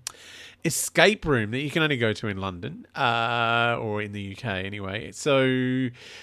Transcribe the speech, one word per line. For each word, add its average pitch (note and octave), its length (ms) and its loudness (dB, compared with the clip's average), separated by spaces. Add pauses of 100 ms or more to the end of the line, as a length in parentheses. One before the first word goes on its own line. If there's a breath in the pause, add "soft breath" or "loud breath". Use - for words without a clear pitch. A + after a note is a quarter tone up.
(640 loud breath)
escape F3 600 4
room A#2+ 260 2
that B2+ 100 -2
you D3 100 -4
can E3 120 2
only D3 160 2
go A2+ 140 4
to G#2+ 160 -4
in G2 100 -2
London, G2 480 -6 (100)
uh, A#2 840 2
or G#2+ 220 -4
in G#2 100 -6
the G#2 100 -8
U G2 140 -8
K F#2+ 280 -4
anyway. G2 480 -6
So C3 760 2 (340 loud breath)